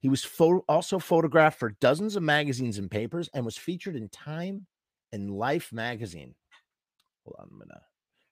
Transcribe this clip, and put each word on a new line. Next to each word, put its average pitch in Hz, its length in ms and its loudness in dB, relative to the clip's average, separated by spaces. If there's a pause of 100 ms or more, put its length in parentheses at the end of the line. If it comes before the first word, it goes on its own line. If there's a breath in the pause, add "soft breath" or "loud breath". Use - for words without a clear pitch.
He 135 80 2
was 135 160 2
pho-, 170 440 4
also 170 300 2
photographed 160 600 4
for 117 120 -2 (100)
dozens 170 340 2
of 190 100 -2
magazines 135 540 0
and 98 120 -6
papers 117 420 -4
and 131 120 -4
was 113 120 -6
featured 175 400 -8
in 110 140 -8
Time 180 560 -10 (460)
and 101 180 -6
Life 127 420 -2
magazine. 107 640 -8 (880 soft breath)
Hold - 140 -18
on, 50 120 -20
I'm 50 80 -20
gonna, 50 220 -20 (520)